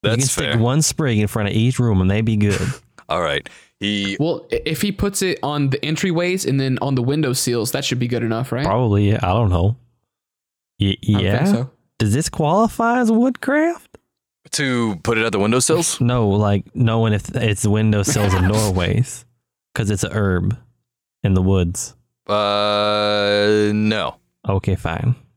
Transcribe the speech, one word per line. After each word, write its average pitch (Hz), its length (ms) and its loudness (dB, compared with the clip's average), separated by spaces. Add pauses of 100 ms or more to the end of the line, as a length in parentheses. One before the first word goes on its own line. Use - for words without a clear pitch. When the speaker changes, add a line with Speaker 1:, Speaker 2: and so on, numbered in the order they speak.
Speaker 1:
That's 110 140 0
Speaker 2:
You 127 60 0
can 135 40 0
Speaker 1:
fair. 78 260 -2
Speaker 2:
stick 117 80 2
one 131 200 2
sprig 131 380 0
in 107 80 2
front 107 200 -2
of 98 80 -2
each 117 240 2
room 110 220 2
and 92 100 2
they 104 100 2
be 110 140 0
good. 101 240 2 (260)
Speaker 1:
<laughs> - 240 -20
All 87 120 -2
right. 73 260 -4 (320)
He 104 400 -2
Speaker 3:
Well, 156 320 -2
i-, 117 140 -2
if 160 160 -4
he 208 100 -2
puts 202 300 -4
it 185 220 -2
on 143 260 -2
the 131 80 -2
entryways 175 680 -2
and 135 140 0
then 135 220 -2
on 135 140 -2
the 127 60 0
window 139 300 0
sills, 120 400 -2
that 139 140 -6
should - 140 -2
be 120 80 -2
good 120 160 -2
enough, 113 280 -4
right? 131 140 -2
Speaker 2:
Probably. 104 500 2
I - 40 -2 (100)
don't 104 200 2
know. 90 280 2 (1000)
Y-, 98 200 0 (100)
Speaker 3:
I 110 40 2
would 104 60 4
think 98 40 2
Speaker 2:
yeah. 95 240 2
Speaker 3:
so. 135 260 0 (280)
Speaker 2:
Does 107 140 2
this 127 160 0
qualify 226 680 0
as 233 120 2
woodcraft? 269 840 0 (560)
Speaker 1:
To 120 500 0
put 117 140 0
it 110 60 2
at 113 80 0
the 101 80 0
windowsills? 127 600 0
Speaker 2:
No, 120 260 2
like, 101 480 0
knowing 113 380 2
if - 200 -4
it's 113 320 -2
windowsills 104 680 2
and 92 140 2
Speaker 3:
<laughs> 101 60 2
Speaker 2:
doorways, 101 680 0 (500)
'cause 107 160 -4
it's 104 140 -2
a 107 80 -4
herb 98 460 0 (640)
in 95 120 2
the 92 60 2
woods. 92 540 0 (320)
Speaker 1:
Uh, 104 1500 2
no. 107 420 -2 (340)
Speaker 2:
Okay, 95 260 0
fine. 87 400 -2 (220)